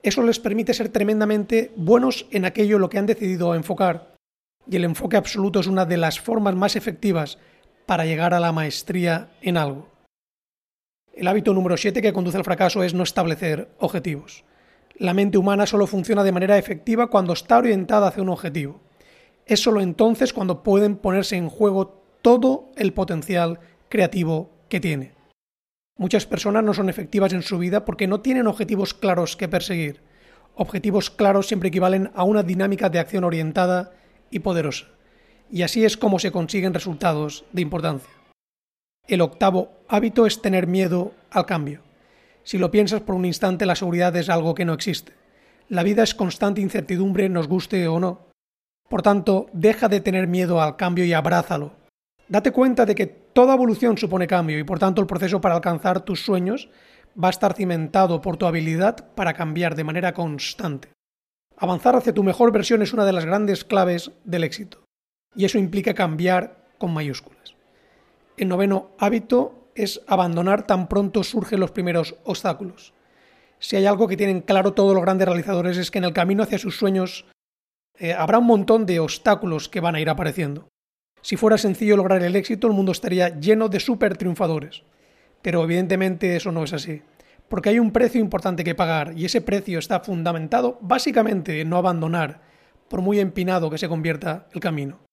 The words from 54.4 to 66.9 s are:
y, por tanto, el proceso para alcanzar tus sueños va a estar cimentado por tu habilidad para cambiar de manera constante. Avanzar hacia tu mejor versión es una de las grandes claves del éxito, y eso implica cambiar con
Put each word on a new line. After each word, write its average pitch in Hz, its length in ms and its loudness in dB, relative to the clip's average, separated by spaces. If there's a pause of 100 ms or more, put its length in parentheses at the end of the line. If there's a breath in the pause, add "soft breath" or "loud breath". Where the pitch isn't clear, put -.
y, 151 60 -4
por 170 160 -4
tanto, 190 220 2
el 190 60 0
proceso 180 340 -2
para 175 140 4
alcanzar 180 460 0
tus 185 220 -6
sueños 196 460 -2 (520 soft breath)
va 185 60 2
a 185 40 4
estar 190 220 -2
cimentado 170 680 0
por 180 160 -4
tu 196 80 -2
habilidad 165 680 -2
para 175 200 -2
cambiar 160 420 -4
de 156 80 -4
manera 175 300 -4
constante. 156 760 -8 (680)
Avanzar 185 380 2
hacia 247 180 2
tu 202 100 0
mejor 220 280 4
versión 214 300 2
es 202 120 -2
una 214 120 2
de 196 80 2
las 165 120 -2
grandes 196 380 0
claves 180 480 0 (120)
del 170 200 -2
éxito, - 400 -8 (520)
y 202 100 2
eso 202 140 2
implica 190 340 0
cambiar 180 840 -2
con 170 160 -4